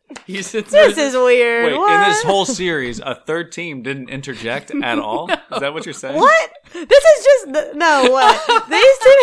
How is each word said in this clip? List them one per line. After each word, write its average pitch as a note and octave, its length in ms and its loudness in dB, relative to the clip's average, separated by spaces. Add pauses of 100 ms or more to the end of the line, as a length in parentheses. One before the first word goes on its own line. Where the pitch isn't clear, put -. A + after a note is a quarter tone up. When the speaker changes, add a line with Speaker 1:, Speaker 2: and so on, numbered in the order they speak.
(260)
Speaker 1:
Houston's G3 440 -10
Speaker 2:
This D4 240 4
Speaker 1:
versus C#4+ 200 -2
Speaker 2:
is - 0 -
weird. A#3+ 580 2
Speaker 3:
Wait, C#4 60 -4
Speaker 2:
What? G#4 160 0
Speaker 3:
in G4+ 160 2
this G#4+ 120 -2
whole G3 220 0
series, D#3+ 560 -6
a B2+ 140 -8
third D#3+ 380 -8
team D#3 300 -12
didn't C3 280 -10
interject C3 600 -10
Speaker 1:
<laughs> C#4+ 120 -6
Speaker 3:
at - 160 -2
all? B2 300 -6
Speaker 1:
No. - 60 -4 (180)
Speaker 3:
Is - 80 -6
that C#3 120 -6
what D#3+ 140 -10
you're D3+ 80 -12
saying? C#3+ 220 -10
Speaker 2:
What? C#5 340 2 (220)
This F#4+ 320 2
is D#5 200 4
just A#4+ 280 2
the, D4+ 220 -4
no, D4 360 2
what? C4 260 2 (100)
Speaker 1:
<laughs> A#4 220 -2
Speaker 2:
These B4 300 4
two B4+ 240 6